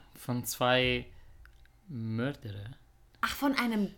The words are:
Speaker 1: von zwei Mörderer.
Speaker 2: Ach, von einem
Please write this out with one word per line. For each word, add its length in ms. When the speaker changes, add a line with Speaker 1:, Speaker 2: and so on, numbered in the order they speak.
Speaker 1:
von 280
zwei 600
Mörderer. 840
Speaker 2:
Ach, 140
von 220
einem 400